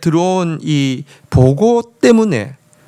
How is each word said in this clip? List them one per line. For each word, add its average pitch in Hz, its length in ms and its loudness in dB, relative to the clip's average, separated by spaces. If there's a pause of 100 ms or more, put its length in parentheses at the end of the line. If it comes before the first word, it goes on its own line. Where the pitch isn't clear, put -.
들어온 170 640 -2
이 139 420 -4 (240)
보고 208 540 2 (180)
때문에 214 540 0 (320)